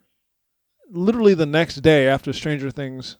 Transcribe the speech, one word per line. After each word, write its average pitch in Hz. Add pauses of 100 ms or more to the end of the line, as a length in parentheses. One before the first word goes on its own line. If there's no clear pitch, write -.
(920)
Literally 208
the 160
next 156
day 143
after 135
Stranger 139
Things, 131